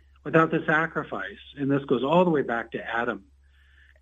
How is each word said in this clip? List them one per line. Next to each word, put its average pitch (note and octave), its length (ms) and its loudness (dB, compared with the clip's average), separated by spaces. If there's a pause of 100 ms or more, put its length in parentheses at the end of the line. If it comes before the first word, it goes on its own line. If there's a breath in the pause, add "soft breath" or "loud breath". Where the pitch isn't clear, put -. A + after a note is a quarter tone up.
(240 soft breath)
Without D#3+ 280 4
the E3 160 0
sacrifice, D3+ 720 -2 (180)
and C#3 140 -2
this C#3 140 2
goes A#2+ 180 0
all E3+ 220 4
the F3 40 2
way C#3+ 140 2
back A#2 280 -6
to A2+ 240 -6
Adam. A#2 280 -4 (800 soft breath)